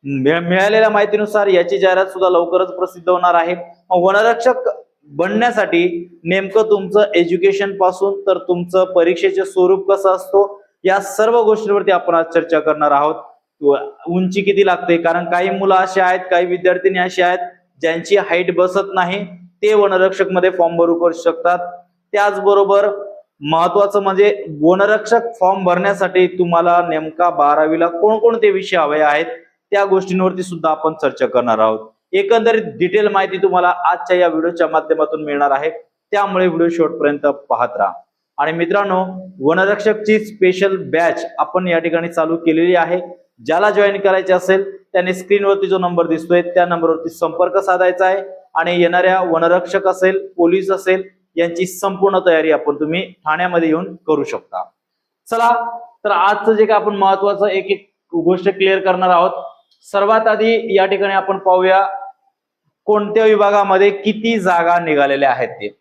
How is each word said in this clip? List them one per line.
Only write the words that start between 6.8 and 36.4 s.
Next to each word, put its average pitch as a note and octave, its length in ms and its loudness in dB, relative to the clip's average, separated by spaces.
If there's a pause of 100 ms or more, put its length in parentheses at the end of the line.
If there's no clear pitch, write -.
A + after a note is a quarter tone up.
एज्युकेशन G3 600 0
पासून G3 440 -2
तर F#3 180 0
तुमचं F3+ 460 -2
परीक्षेचे F#3 600 0
स्वरूप F#3+ 480 0
कसं G3 160 2
असतो, G3 540 0 (220)
या F#3+ 160 2
सर्व A3+ 420 0
गोष्टींवरती G#3 480 0
आपण F3 240 0
आज E3 100 2 (100)
चर्चा E3 260 2
करणार D3+ 300 0
आहोत. D3 240 2 (500)
व-, C#3+ 240 2 (200)
उंची F#3 340 -2
किती F#3+ 240 2
लागते, F3 300 0
कारण E3+ 340 -2
काही F3+ 200 0
मुलं F#3+ 240 0
अशी F#3 260 0
आहेत, F#3 200 2 (100)
काही F3+ 160 2
विद्यार्थिनी F3+ 520 0
अशी F3+ 240 -2
आहेत F3+ 160 2 (420)
ज्यांची E3 360 -2
हाईट F3+ 400 0
बसत F#3 380 0
नाही, F#3+ 320 -2 (360)
ते G#3+ 120 2
वनरक्षक F#3+ 580 2
मध्ये F#3 180 2
फॉर्म E3+ 260 0
भरू E3+ 180 2
करू E3+ 180 0
शकतात. E3+ 460 -2 (540)
त्याचबरोबर G3+ 760 2 (520)
महत्वाचं F#3 600 0
म्हणजे G3+ 420 0 (180)
वनरक्षक G#3 580 2 (200)
फॉर्म F#3+ 240 0
भरण्यासाठी F3+ 640 0
तुम्हाला F3 640 2
नेमका D#3+ 420 -2
बारावीला D#3 560 2
कोणकोणते G#3+ 640 2
विषय F#3+ 260 -4
हवे D3+ 240 0
आहेत, D3+ 260 2 (440)
त्या G3+ 140 2
गोष्टींवरती F#3 580 0
सुद्धा E3 280 -4
आपण D#3 320 -2
चर्चा C3 240 -2
करणार A#2+ 320 0
आहोत. A2 200 2 (340)
एकंदरीत A3 500 2
डिटेल F3+ 460 -2
माहिती F#3+ 280 -2
तुम्हाला F3+ 320 2
आजच्या F3 480 0
या F3 120 4
व्हिडिओच्या E3 400 -2
माध्यमातून D#3 560 -2
मिळणार C#3+ 260 0
आहे, C#3+ 200 0 (400)
त्यामुळे F#3+ 360 0